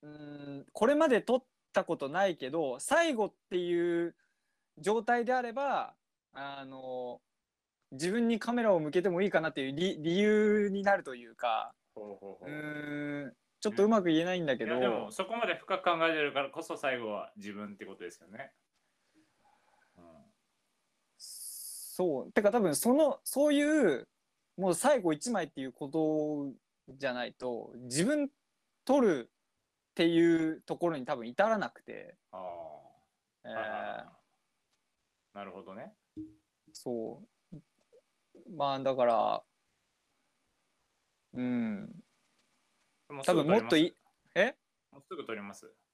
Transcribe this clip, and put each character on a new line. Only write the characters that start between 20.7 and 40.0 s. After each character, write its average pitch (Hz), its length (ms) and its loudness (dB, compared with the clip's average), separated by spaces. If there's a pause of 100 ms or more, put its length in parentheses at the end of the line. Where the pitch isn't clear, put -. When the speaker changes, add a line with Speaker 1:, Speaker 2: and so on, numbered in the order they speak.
Speaker 1:
そ - 1040 -6
う。 - 100 -14
て - 100 2
か、 202 100 4
多 233 100 2
分 165 160 2
そ 240 160 2
の、 285 320 4
そ 285 220 2
う 294 60 4
い 285 80 4 (360)
う、 110 100 -10 (480)
も 185 140 0
う 175 40 4
最 254 280 4
後 175 100 2
一 151 200 -4
枚 190 140 0
っ - 40 -12
て - 100 -14
い 131 60 -6
う 127 80 -8
こ 143 160 -10
と 151 640 0 (380)
じ 135 180 -6
ゃ 127 60 -2
な 123 120 -4
い 117 80 -10
と、 120 420 -8
自 123 280 -2
分 285 260 0 (560)
撮 277 140 4
る 160 300 2
っ - 640 -20
て 170 140 4
い 165 420 6
う 160 120 -8
と - 160 -6
こ 175 120 0
ろ 160 80 -4
に 127 80 -6
多 151 100 -2
分 117 120 -8
至 151 200 2
ら 220 100 2
な 170 120 -4
く - 140 -20
て。 - 320 -14 (160)
Speaker 2:
あ 92 60 -14 (1080)
ー。 131 40 -16
Speaker 1:
え - 0 -
ー。 117 40 -10
Speaker 2:
は 113 60 -8
い - 20 -6
は 110 60 -8
い 107 120 -8
は 110 320 -10 (1200)
い。 - 20 -14
な 101 80 -12
る 95 60 -14
ほ 95 120 -16
ど 95 120 -16
ね。 143 180 -16 (800)
Speaker 1:
そ 120 480 -8 (320)
う。 160 40 -16 (1000)
ま 139 160 0
あ、 135 60 -4
だ 135 160 0
か 127 100 4
ら、 107 380 2 (1900)